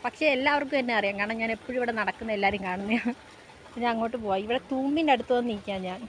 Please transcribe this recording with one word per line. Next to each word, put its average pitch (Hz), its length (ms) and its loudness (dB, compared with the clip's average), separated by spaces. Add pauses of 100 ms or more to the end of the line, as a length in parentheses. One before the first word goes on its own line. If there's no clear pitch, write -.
പക്ഷേ 254 320 0
എല്ലാവർക്കും 285 460 2
എന്നെ 240 180 0
അറിയാം, 202 220 0
കാരണം 220 200 -2
ഞാൻ 226 140 0
എപ്പോഴും 247 240 -6
ഇവിടെ 233 220 0
നടക്കുന്ന 214 360 -2
എല്ലാവരും 196 300 0
കാണുന്നതാണ്. 208 460 -2 (680)
ഞാൻ 240 120 2
അങ്ങോട്ട് 226 300 -2
പോവാം. 196 220 0
ഇവിടെ 240 140 0 (120)
തൂമ്പിൻ്റെ 277 440 2
അടുത്ത് 240 240 0
വന്ന് 240 140 -2
നിൽക്കാം 196 360 -6
ഞാൻ. 185 200 -8